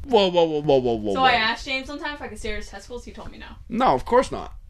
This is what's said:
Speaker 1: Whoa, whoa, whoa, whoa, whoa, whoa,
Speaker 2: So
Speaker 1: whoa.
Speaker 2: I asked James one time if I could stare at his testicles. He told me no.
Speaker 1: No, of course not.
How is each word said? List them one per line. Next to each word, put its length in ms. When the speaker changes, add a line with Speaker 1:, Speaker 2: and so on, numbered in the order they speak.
Speaker 1:
Whoa, 240
whoa, 160
whoa, 160
whoa, 180
whoa, 180
whoa, 180
Speaker 2:
So 60
Speaker 1:
whoa. 60
Speaker 2:
I 60
asked 320
James 240
one 100
time 180
if 40
I 80
could 100
stare 180
at 20
his 100
testicles. 380
He 60
told 200
me 60
no. 80
Speaker 1:
No, 240
of 100
course 260
not. 220